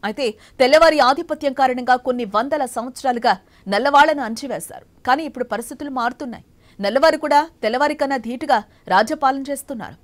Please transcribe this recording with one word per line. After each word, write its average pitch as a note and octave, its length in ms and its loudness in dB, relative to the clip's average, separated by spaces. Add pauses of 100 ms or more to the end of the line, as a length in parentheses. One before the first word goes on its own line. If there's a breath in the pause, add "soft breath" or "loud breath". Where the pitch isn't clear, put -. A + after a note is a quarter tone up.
అయితే A3 260 -4
తెల్లవారి D4+ 680 4
ఆధిపత్యం C#4+ 540 0
కారణంగా B3+ 440 0
కొన్ని B3 280 -4
వందల C4+ 400 -2
సంవత్సరాలుగా A#3+ 720 -2 (300 soft breath)
నల్లవాళ్లను C#4 540 4
అణచివేశారు. A3+ 640 -10 (200)
కానీ C4+ 180 0
ఇప్పుడు B3 200 -6
పరిస్థితులు B3 460 -8
మారుతున్నాయి. B3+ 540 -8 (360 soft breath)
నల్లవారు C4+ 360 4
కూడా D4+ 320 2 (140)
తెల్లవారి C4 320 0
కన్నా C#4 220 -2
ధీటుగా B3 460 -2 (260 soft breath)
రాజ్యపాలన C#4+ 640 0
చేస్తున్నారు. C4+ 540 -10